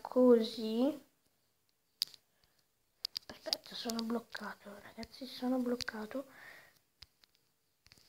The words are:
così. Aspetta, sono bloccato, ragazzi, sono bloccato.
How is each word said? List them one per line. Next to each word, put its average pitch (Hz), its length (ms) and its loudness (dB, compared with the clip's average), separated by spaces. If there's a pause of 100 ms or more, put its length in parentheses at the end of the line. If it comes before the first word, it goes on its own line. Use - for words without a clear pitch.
così. 240 1000 6 (2250)
Aspetta, - 480 -8
sono 233 300 -2
bloccato, 208 800 -8
ragazzi, - 440 -14
sono 254 320 -2
bloccato. 240 680 -4 (1800)